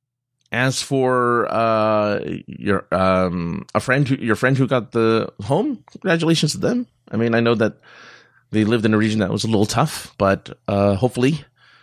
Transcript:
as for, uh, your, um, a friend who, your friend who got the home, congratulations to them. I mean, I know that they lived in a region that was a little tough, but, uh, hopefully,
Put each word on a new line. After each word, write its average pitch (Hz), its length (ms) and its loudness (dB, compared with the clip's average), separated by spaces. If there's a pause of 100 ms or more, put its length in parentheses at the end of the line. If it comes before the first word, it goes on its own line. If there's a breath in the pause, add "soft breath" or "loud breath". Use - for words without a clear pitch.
(500)
as 127 320 -2
for, 123 680 0
uh, 107 720 0 (260)
your, 95 460 -4
um, 90 720 0 (100)
a 107 60 0
friend 135 260 0
who, 127 100 0
your 110 200 -4
friend 127 200 0
who 131 100 2
got 120 260 -2
the 113 400 0 (100)
home, 208 480 -2
congratulations 165 640 0
to - 60 -10
them. 247 280 -2 (240)
I - 60 -6
mean, 117 180 0
I 117 60 2
know 117 140 2
that 107 240 0 (720 loud breath)
they 107 140 2
lived 110 200 2
in 107 100 4
a 107 40 4
region 110 220 0
that 98 100 0
was 107 140 -2
a 110 40 -2
little 107 180 2
tough, - 520 -2
but, - 400 0 (100)
uh, 101 260 2
hopefully, 127 500 0 (380 soft breath)